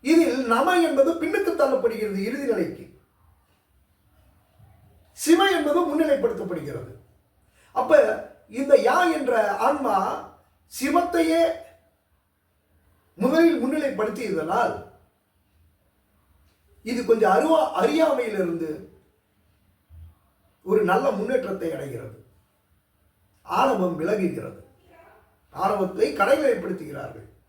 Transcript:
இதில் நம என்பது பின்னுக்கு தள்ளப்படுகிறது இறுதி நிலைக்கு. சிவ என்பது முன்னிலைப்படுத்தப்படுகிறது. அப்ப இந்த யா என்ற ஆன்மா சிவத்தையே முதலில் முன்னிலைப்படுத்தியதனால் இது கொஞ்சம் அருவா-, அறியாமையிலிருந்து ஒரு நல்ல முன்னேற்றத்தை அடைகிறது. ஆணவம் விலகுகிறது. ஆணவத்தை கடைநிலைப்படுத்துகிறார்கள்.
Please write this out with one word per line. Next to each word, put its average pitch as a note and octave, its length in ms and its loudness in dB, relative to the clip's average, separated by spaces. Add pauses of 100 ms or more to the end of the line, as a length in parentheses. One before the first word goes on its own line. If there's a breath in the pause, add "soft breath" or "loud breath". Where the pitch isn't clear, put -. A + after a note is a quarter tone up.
இதில் C4+ 440 4
நம A#3+ 200 2 (200)
என்பது C#4 240 4 (100)
பின்னுக்கு G4 380 -2
தள்ளப்படுகிறது G#3+ 680 0
இறுதி C#4 240 -6
நிலைக்கு. - 340 -4 (2250)
சிவ D#4+ 220 4 (180)
என்பது D4 220 0 (100)
முன்னிலைப்படுத்தப்படுகிறது. G#3+ 1000 -2 (840 soft breath)
அப்ப F#4+ 160 0 (580)
இந்த B3 240 2 (140)
யா - 100 2 (160)
என்ற C4 200 -2 (340)
ஆன்மா C4+ 280 0 (800)
சிவத்தையே E4 680 0 (1800)
முதலில் C4+ 440 4
முன்னிலைப்படுத்தியதனால் A3 1120 -2 (2000)
இது A#3 200 -4
கொஞ்சம் G#3+ 300 4
அருவா-, D#4+ 360 2 (100)
அறியாமையிலிருந்து A3 880 0 (2000)
ஒரு F#3+ 180 2
நல்ல A#3 280 0
முன்னேற்றத்தை G3 600 -4
அடைகிறது. C3 460 -12 (1300)
ஆணவம் F#3 540 0
விலகுகிறது. F3+ 600 -4 (880)
ஆணவத்தை - 640 -2
கடைநிலைப்படுத்துகிறார்கள். G3+ 1120 -2 (220)